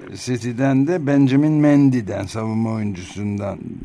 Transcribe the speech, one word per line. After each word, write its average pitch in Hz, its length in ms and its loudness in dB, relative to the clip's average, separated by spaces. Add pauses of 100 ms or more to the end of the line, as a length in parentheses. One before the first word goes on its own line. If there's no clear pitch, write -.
(140)
City'den 123 720 0
de 170 200 -2
Benjamin 139 460 4
Mendy'den, 139 680 4
savunma 110 520 -4
oyuncusundan, 101 840 -6 (260)